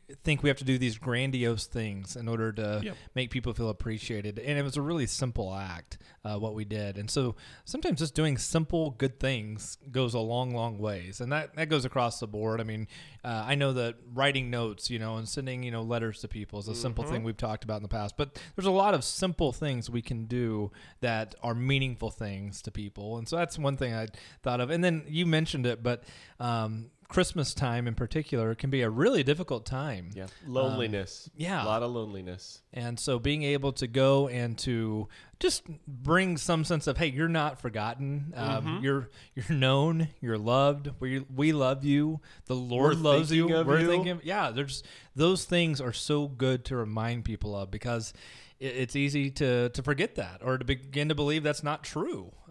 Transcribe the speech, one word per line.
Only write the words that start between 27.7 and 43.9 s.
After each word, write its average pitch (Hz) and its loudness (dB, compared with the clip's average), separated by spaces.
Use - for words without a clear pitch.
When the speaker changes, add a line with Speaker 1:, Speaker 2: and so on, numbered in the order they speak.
Speaker 1:
in 113 -2
particular 117 0
can 135 -2
be 135 2
a 113 2
really 160 4
difficult 139 0
time. 127 -6
Speaker 2:
Yeah. 95 -8
Speaker 1:
Um, 92 -10
Speaker 2:
Loneliness. 123 -2
Speaker 1:
yeah. 165 -2
Speaker 2:
A - -2
lot 110 2
of 120 -2
loneliness. 98 -8
Speaker 1:
And 120 -6
so 127 0
being 143 0
able 139 2
to - -4
go 135 6
and 120 -2
to 110 0
just - 2
bring 160 2
some 160 2
sense 165 0
of, 131 2
"Hey, 170 2
you're 151 0
not 151 0
forgotten. 131 -4
Um, 113 -2
Speaker 2:
Mm-hmm. 165 -2
Speaker 1:
you're, 135 0
you're 131 -2
known. 147 4
You're 113 -2
loved. 139 4
We, 131 -2
we 151 4
love 139 2
you. 147 4
The 131 0
Lord 127 6
Speaker 2:
We're 165 2
Speaker 1:
loves 151 6
you. 165 6
Speaker 2:
thinking 165 4
of 131 2
Speaker 1:
We're 151 8
Speaker 2:
you. 170 4
Speaker 1:
thinking." 175 2